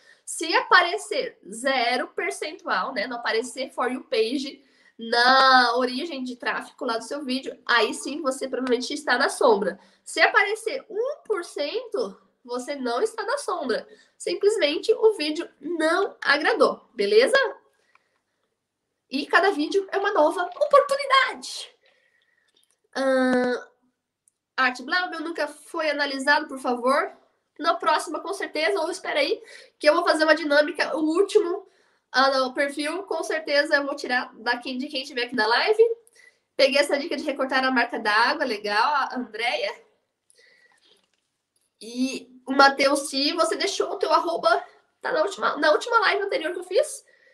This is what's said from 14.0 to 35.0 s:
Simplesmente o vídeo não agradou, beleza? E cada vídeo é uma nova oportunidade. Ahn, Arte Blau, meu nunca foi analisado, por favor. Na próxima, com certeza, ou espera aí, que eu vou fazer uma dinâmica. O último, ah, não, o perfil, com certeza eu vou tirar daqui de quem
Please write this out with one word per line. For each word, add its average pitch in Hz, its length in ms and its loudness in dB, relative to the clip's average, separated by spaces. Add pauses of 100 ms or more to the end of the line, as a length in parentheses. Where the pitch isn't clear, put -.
Simplesmente 381 760 0
o 440 200 4
vídeo 311 360 -4 (100)
não 339 640 0
agradou, 302 720 0
beleza? 214 440 4 (1700)
E 277 160 -4
cada 359 260 4
vídeo 320 400 -2
é - 60 -4
uma 403 140 0
nova 349 320 2
oportunidade. 539 1300 0 (1200)
Ahn, 254 600 2 (1000)
Arte 254 280 0
Blau, 359 260 -2
meu 320 120 -10
nunca 311 260 -4
foi 311 420 -6
analisado, 285 580 0
por 269 120 -12
favor. 262 580 0 (400)
Na 339 180 0
próxima, 311 460 -2
com 349 120 -8
certeza, 330 460 -2
ou 320 100 -2
espera - 300 -6
aí, 330 220 -2 (360)
que 302 120 -2
eu 302 40 6
vou 349 120 0
fazer 311 180 2
uma 311 120 6
dinâmica. 302 600 0
O 320 60 -4
último, 349 640 2 (440)
ah, 269 180 4
não, 262 200 0
o 254 40 -10
perfil, 294 500 -4
com 339 180 -4
certeza 302 540 0
eu 285 100 0
vou 277 100 -6
tirar 254 400 -4
daqui 247 420 -4
de 285 100 -6
quem 294 140 -8